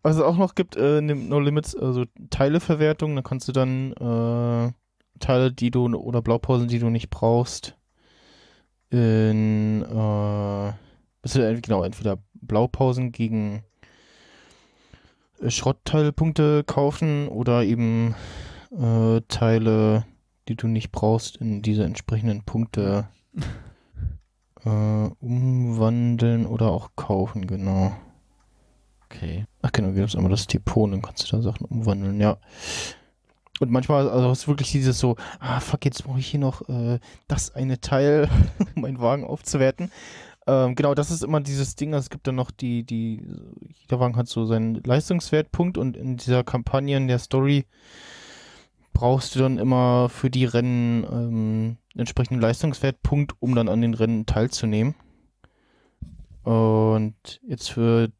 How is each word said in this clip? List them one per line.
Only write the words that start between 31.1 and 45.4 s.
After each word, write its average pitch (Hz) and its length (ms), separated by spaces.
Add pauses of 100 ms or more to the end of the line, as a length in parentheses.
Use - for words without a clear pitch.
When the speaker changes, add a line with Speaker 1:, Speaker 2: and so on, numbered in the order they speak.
Speaker 1:
du 110 60
da 110 40
Sachen 113 240
umwandeln, 101 540
ja. 104 180 (1200)
Und 127 100
manchmal, 139 380
also 127 200
hast 127 140
du - 60
wirklich 139 200
dieses 131 300
so, 123 160 (240)
"Ah, 127 220
fuck, - 240
jetzt - 180
brauche 131 160
ich 131 80
hier 143 140
noch, 131 260
äh, 120 320 (300)
das - 260
eine 131 240
Teil, 143 480 (240)
<laughs> - 240
um 143 60
meinen 135 180
Wagen 123 240
aufzuwerten." 147 680 (540)
Ähm, 131 300
genau, 143 180
das 147 160
ist 165 140
immer 151 160
dieses 139 380
Ding, 151 160
also 143 100
es - 60
gibt - 180
dann 131 80
noch 127 160
die, 120 320
die, 113 420 (560)
jeder 123 200
Wagen 120 160
hat 120 100
so 117 180
seinen 113 300
Leistungswertpunkt 160 1040